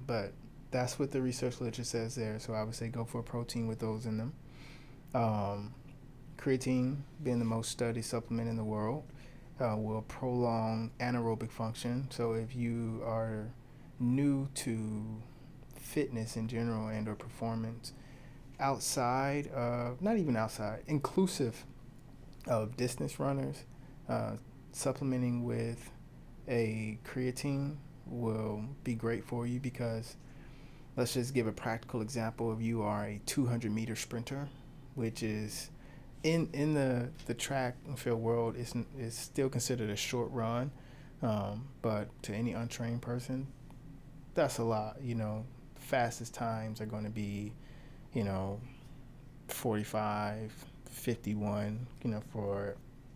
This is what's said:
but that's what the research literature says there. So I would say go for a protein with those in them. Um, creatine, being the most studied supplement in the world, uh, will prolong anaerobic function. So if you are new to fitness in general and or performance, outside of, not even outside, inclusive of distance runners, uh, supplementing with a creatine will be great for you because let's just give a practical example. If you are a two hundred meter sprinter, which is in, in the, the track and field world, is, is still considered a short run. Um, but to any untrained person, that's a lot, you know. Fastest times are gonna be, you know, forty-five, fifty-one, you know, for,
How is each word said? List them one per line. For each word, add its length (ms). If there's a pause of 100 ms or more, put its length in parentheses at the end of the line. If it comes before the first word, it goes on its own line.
but 280 (380)
that's 280
what 120
the 100
research 380
literature 240
says 320
there. 240
So 140
I 100
would 120
say 120
go 160
for 160
a 40
protein 440
with 120
those 260
in 120
them. 160 (800)
Um, 600 (640)
creatine, 600 (260)
being 160
the 60
most 260
studied 340
supplement 420
in 80
the 80
world, 400 (560)
uh, 180
will 260
prolong 960
anaerobic 520
function. 600
So 220
if 220
you 500
are 460 (480)
new 560
to 640 (540)
fitness 600
in 100
general 420
and 180
or 80
performance, 800 (640)
outside 880
of, 540
not 160
even 200
outside, 500
inclusive 800 (840)
of 300
distance 420
runners, 460 (420)
uh, 260 (380)
supplementing 720
with 460 (580)
a 560
creatine 720 (300)
will 580 (200)
be 100
great 300
for 220
you 140
because 560 (800)
let's 180
just 200
give 140
a 40
practical 500
example. 520
If 80
you 200
are 240
a 200
two 200
hundred 260
meter 240
sprinter, 520 (480)
which 260
is 480 (540)
in, 300
in 200
the, 360 (180)
the 60
track 420 (120)
and 100
field 220
world, 360
is, 180 (240)
is 180
still 340
considered 400
a 60
short 360
run. 400 (500)
Um, 460 (140)
but 280 (140)
to 100
any 200
untrained 480
person, 460 (840)
that's 240
a 60
lot, 380
you 140
know. 300 (300)
Fastest 580
times 480
are 40
gonna 240
be, 440 (600)
you 100
know, 360 (880)
forty-five, 1080 (360)
fifty-one, 960 (160)
you 80
know, 100 (100)
for, 440 (400)